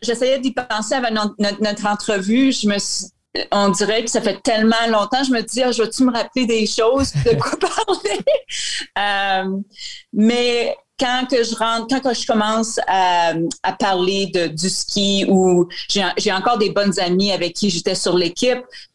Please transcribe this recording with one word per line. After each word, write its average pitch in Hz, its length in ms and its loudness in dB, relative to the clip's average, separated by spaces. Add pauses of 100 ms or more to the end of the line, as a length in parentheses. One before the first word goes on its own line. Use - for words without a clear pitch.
j'essayais 254 380 0
d'y 247 120 -2
penser 226 440 -4
avant 247 160 0
no-, 208 280 -2
notre, 202 220 0
notre 208 240 -2
entrevue, 214 640 2
je 214 160 0
me 202 100 2
suis, - 280 -6 (460)
on 202 180 2
dirait 220 340 0
que 226 60 -6
ça - 100 0
fait - 220 -2
tellement 226 340 2 (140)
longtemps, 226 340 0
je 262 80 0
me 233 100 2
dis, « 247 220 -2
Ah, 254 80 2
je 226 100 0
vais-tu 220 220 2
me 247 80 4
rappeler 240 340 -2
des 220 200 2
choses, 240 480 2
de 151 240 4
quoi - 200 -2
<laughs> - 20 -12
parler ? » 403 600 -2 (800)
Euh, 196 600 0 (520)
mais 233 640 2 (240)
quand 254 300 0
que 240 140 2
je 226 120 -2
rentre, 226 340 -2
quand 262 120 0
que 262 120 0
je - 140 -6
commence 220 580 0
à, 175 480 2 (300)
à 190 100 -2
parler 196 540 0
de, 175 200 0
du 160 220 -4
ski, 196 580 -2
où 185 400 4 (220)
j'ai, 202 140 0 (140)
j'ai 202 140 0
encore 196 260 0
des 202 120 2
bonnes 202 300 0
amies 185 320 2
avec 175 240 -2
qui 208 140 0
j'étais 175 260 -2
sur 180 200 0
l'équipe, 240 460 0 (340)